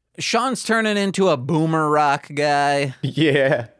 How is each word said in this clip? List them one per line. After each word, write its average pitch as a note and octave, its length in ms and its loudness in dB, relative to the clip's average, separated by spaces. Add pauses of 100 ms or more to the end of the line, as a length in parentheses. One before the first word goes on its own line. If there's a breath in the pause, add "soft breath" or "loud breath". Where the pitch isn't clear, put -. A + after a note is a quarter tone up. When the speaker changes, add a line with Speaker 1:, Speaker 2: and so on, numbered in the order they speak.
(180)
Speaker 1:
Sean's A#3 460 -2
turning A3 320 0
into F#3+ 320 0
a D3+ 80 4
boomer D#3 540 0
rock D3 420 0
guy. C#3+ 680 0
Speaker 2:
<laughs> - 40 -8
Yeah. C#3 640 2 (140)